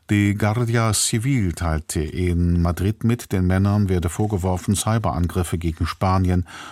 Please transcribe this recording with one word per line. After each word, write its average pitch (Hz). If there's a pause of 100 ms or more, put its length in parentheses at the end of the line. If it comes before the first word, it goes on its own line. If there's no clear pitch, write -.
Die 101
Guardia 113
Civil 113
teilte 78
in 87
Madrid 90
mit, 117
den 92
Männern 98
werde 87
vorgeworfen, 95
Cyberangriffe 92
gegen 82
Spanien 92 (260)